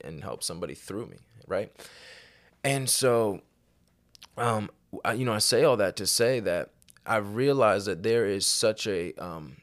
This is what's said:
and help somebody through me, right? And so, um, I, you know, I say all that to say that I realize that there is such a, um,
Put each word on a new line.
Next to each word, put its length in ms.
and 220
help 200
somebody 300
through 340
me, 100
right? 260
And 260
so, 520
um, 340
I, 100
you 120
know, 80
I 60
say 240
all 140
that 200
to 100
say 320
that 320
I 120
realize 680
that 160
there 240
is 200
such 420
a, 280
um, 480